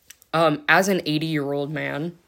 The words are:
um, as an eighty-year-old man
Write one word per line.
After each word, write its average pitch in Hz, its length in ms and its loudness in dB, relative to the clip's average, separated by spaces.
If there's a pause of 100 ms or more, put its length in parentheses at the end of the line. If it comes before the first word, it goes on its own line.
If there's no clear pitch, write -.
(340)
um, 156 340 2
as 180 200 6
an 190 180 0
eighty-year-old 151 680 -2
man 143 440 -6 (120)